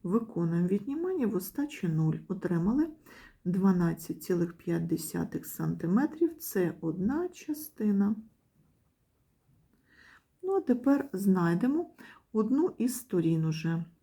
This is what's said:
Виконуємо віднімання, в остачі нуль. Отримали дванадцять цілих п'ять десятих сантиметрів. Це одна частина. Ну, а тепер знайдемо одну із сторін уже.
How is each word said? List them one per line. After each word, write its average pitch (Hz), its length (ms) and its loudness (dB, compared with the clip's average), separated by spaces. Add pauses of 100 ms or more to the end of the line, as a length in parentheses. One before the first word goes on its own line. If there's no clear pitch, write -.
Виконуємо 170 640 0
віднімання, 277 580 -2
в 202 80 -2
остачі 240 540 -4
нуль. 160 260 0 (140)
Отримали 185 600 0 (560)
дванадцять 175 760 2
цілих 170 340 0
п'ять 165 300 -2
десятих 165 600 -4
сантиметрів. 202 920 0
Це 175 420 -2
одна 208 480 -2
частина. 214 880 -2 (2250)
Ну, 381 100 -2
а 392 80 4
тепер 269 520 2
знайдемо 190 760 2 (420)
одну 262 460 2
із 247 200 -2
сторін 165 460 0
уже. 165 400 -2 (180)